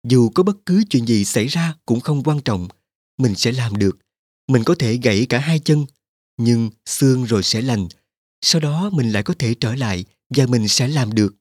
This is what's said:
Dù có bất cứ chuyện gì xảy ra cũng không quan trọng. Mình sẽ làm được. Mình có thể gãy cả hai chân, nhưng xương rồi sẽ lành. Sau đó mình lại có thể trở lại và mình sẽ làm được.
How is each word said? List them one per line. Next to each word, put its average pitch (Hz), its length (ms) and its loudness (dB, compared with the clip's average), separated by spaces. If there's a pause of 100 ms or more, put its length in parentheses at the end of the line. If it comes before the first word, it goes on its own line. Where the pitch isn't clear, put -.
Dù 120 260 4
có 185 80 2
bất 202 140 0 (100)
cứ 196 240 2
chuyện 117 160 0
gì 110 180 2
xảy 110 220 -2
ra 165 300 -4 (100)
cũng 120 140 0
không 143 220 -2
quan 151 220 -2
trọng. 92 240 -4 (500)
Mình 120 160 2
sẽ 117 180 -2
làm 117 240 -4
được. 98 220 0 (500)
Mình 127 180 4
có 170 120 2
thể 117 180 0
gãy 123 320 0
cả 120 100 0
hai 156 200 0
chân, 147 280 0 (500)
nhưng 117 340 0 (160)
xương 131 380 2
rồi 107 180 0
sẽ 110 200 -2
lành. 110 260 -2 (540)
Sau - 180 0
đó 156 300 -2
mình 123 220 0
lại 104 100 0
có 175 160 -4
thể 117 220 -2
trở 117 140 -2
lại 104 300 -4 (260)
và 135 160 2
mình 117 220 0
sẽ 127 200 0
làm 127 260 -2
được. 104 260 2